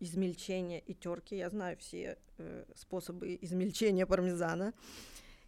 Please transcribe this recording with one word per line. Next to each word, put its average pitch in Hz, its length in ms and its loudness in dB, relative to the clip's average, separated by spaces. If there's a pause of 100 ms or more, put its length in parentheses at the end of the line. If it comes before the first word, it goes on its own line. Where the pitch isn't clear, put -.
измельчения 180 800 0
и - 160 -8
тёрки. 170 400 -6
Я 180 160 -2
знаю 185 260 -2
все, - 400 -8 (220)
э, - 260 -10 (120)
способы 180 640 -6
измельчения 185 640 4
пармезана. 180 640 4 (760)